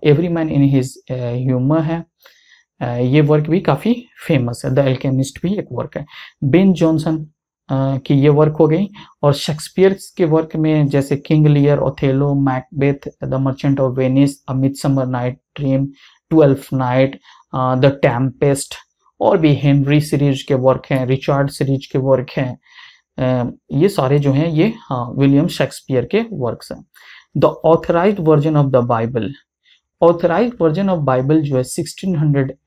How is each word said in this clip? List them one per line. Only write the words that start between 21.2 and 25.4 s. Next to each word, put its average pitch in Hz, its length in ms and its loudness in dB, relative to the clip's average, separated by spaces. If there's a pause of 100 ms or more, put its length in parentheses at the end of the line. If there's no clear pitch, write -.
सीरीज 135 360 -4
के - 120 -6
वर्क 131 280 0 (100)
हैं। 127 220 -6 (600)
अ, 127 320 -2 (220)
ये 156 160 2
सारे 147 300 0
जो 139 140 2
हैं 147 160 0
ये, 170 300 0
हाँ, 123 400 -8
विलियम 139 280 4